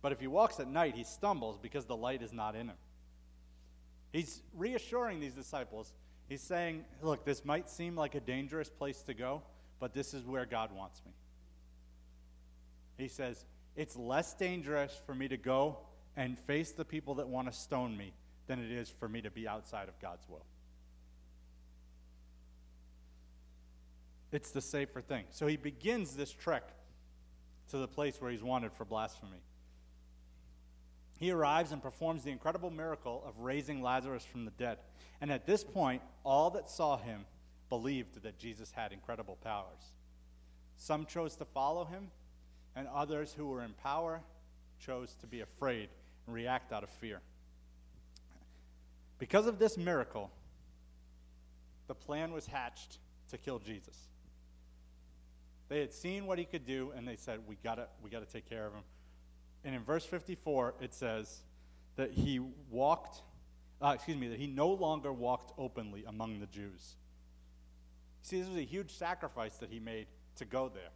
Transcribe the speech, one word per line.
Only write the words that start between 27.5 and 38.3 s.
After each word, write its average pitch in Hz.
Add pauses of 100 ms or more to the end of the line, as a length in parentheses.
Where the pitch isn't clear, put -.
to 139
the 131
place 143
where 127
he's 113
wanted 123
for -
blasphemy. 104 (1800)
He 175
arrives 156
and 143
performs 156
the 143
incredible 170
miracle 156
of 113
raising 135
Lazarus 127
from 120
the 107
dead. 117 (420)
And 147
at 131
this 208
point, 131 (240)
all 143
that 180
saw 147
him 107 (440)
believed 123
that 104